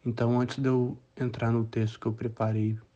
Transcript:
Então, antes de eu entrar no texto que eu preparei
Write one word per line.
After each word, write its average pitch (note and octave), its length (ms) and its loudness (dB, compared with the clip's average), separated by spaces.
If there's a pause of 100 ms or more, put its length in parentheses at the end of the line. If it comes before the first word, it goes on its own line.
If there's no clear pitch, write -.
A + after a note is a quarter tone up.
Então, A#2+ 340 2
antes B2 180 0
de C3+ 120 0
eu B2+ 280 2 (220)
entrar A#2+ 320 0
no A2+ 140 2
texto A2 340 -2
que - 60 -10
eu A2+ 80 0
preparei A2 640 -2 (180)